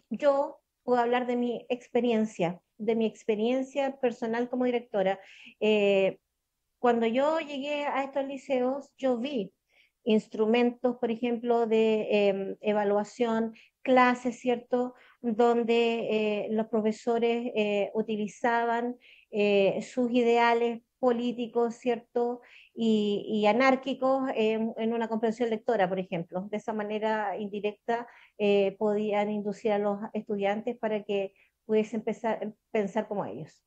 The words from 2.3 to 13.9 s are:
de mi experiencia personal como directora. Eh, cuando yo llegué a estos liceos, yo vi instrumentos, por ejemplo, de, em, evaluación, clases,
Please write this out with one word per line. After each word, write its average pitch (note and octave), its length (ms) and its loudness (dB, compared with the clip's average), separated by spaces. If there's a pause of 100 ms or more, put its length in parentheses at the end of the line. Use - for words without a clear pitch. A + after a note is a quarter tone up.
de A3 180 0
mi A3+ 120 2
experiencia C4 960 -2
personal A#3+ 500 -2
como B3+ 160 -2
directora. G#3+ 520 0 (420)
Eh, G3+ 580 4 (600)
cuando A#3 280 2
yo C#4+ 340 2
llegué D4 460 -6
a C4+ 180 -2
estos C#4 220 -4
liceos, C4+ 720 -4
yo B3+ 180 0
vi A#3 340 -4 (560)
instrumentos, A#3+ 920 2
por A#3 120 -2
ejemplo, A#3 560 0
de, A3 600 2
em, G3 320 -4
evaluación, G#3+ 960 0 (280)
clases, B3 560 2